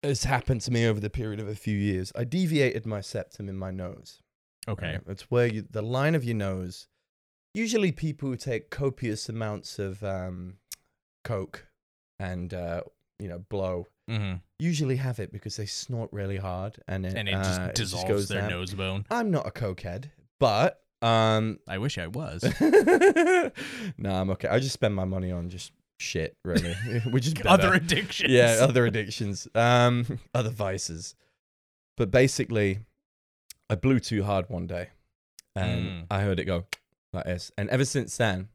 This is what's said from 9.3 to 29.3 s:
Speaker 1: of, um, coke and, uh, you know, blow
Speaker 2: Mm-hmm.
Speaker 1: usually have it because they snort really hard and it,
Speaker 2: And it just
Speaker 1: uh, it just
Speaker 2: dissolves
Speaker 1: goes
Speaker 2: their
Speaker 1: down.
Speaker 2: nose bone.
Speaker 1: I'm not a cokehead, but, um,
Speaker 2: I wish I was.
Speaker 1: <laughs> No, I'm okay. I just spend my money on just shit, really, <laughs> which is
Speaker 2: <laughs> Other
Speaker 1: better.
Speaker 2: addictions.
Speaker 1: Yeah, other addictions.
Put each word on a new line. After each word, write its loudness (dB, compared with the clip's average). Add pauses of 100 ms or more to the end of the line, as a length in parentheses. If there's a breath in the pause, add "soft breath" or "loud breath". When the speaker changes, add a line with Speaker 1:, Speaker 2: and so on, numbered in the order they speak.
Speaker 1:
of, -6
um, -6 (680)
coke -8 (520)
and, -6
uh, -4 (380)
you -10
know, -10
blow -4 (200)
Speaker 2:
Mm-hmm. -4 (240)
Speaker 1:
usually 0
have -4
it -8
because -10
they -6
snort -8
really -4
hard -6 (100)
and -4
it, -4
Speaker 2:
And -4
it -2
just 0
Speaker 1:
uh, -4
it -4
just -2
Speaker 2:
dissolves -2
Speaker 1:
goes 2
Speaker 2:
their -2
Speaker 1:
down. -2
Speaker 2:
nose -4
bone. -4
Speaker 1:
I'm 0
not 0
a -6
cokehead, -6 (280)
but, 4 (180)
um, 4 (100)
Speaker 2:
I -6
wish -2
I -6
was. -8
Speaker 1:
<laughs> 6 (460 loud breath)
No, -2
I'm 0
okay. -2
I 4
just -2
spend 0
my -2
money -2
on -4
just -12 (280)
shit, -4 (100)
really, 0
<laughs> -4
which 2
is 0
Speaker 2:
<laughs> -6
Other 6
Speaker 1:
better. 4
Speaker 2:
addictions. 0
Speaker 1:
Yeah, 8
other 6
addictions. -2